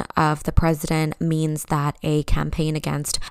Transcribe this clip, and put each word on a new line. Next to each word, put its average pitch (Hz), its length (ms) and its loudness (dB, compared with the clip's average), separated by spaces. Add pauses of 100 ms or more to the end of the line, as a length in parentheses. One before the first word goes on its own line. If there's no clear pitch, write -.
(160)
of 151 280 2
the 160 100 -4
president 156 680 2
means 156 460 0
that 147 360 0
a 151 220 0
campaign 156 540 2
against 147 420 -4 (120)